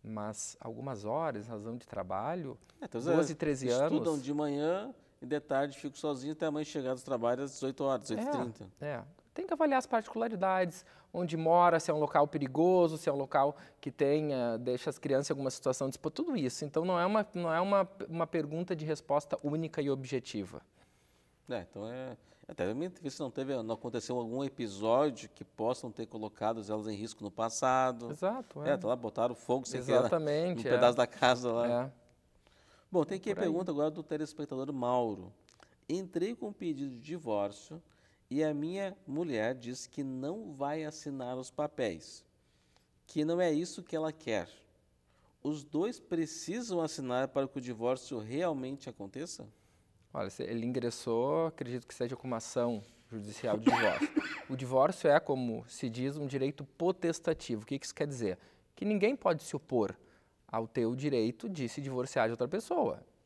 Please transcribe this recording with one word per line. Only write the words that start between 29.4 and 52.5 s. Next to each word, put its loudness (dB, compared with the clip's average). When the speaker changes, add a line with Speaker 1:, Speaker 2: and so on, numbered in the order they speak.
Speaker 2:
sem -4
querer 4
Speaker 1:
Exatamente, 2
Speaker 2:
num 0
Speaker 1:
é. 8
Speaker 2:
pedaço 8
da 6
casa 4
lá. 2
Speaker 1:
É. -14
Speaker 2:
Bom, 4
tem -4
aqui -4
a 0
Speaker 1:
Por -4
aí. 2
Speaker 2:
pergunta 0
agora 0
do -10
telespectador -6
Mauro. 0
Entrei -2
com -8
um -8
pedido -6
de -12
divórcio -4
e 2
a 2
minha -4
mulher 0
diz -10
que -8
não -6
vai -4
assinar -8
os -8
papéis, -4
que 0
não 2
é 4
isso -2
que -8
ela -2
quer. -2
Os -4
dois -2
precisam -2
assinar 0
para 2
que -8
o -4
divórcio -2
realmente -4
aconteça? -10
Speaker 1:
Olha, -2
se -10
ele -4
ingressou, 0
acredito -6
que -16
seja -4
com -12
uma -2
ação -2